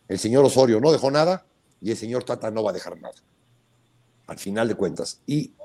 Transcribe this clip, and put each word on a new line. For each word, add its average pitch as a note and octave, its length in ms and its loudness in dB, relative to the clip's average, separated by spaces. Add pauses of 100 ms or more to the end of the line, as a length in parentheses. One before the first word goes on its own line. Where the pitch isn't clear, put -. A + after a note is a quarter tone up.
El F#2+ 100 -4
señor B2 280 4
Osorio C3 340 4
no D#3 140 4
dejó C3+ 180 0
nada E3 340 2 (360)
y G2 100 -4
el G#2+ 60 -4
señor A#2+ 260 -6
Tata A#2+ 280 -6
no A2 120 -4
va G2+ 80 -2
a - 20 -4
dejar F2 280 -12
nada, B1+ 140 -18 (1120)
al - 100 -14
final A2 320 -4
de - 60 -4
cuentas. E2 520 -6
Y, D3 240 -4 (140)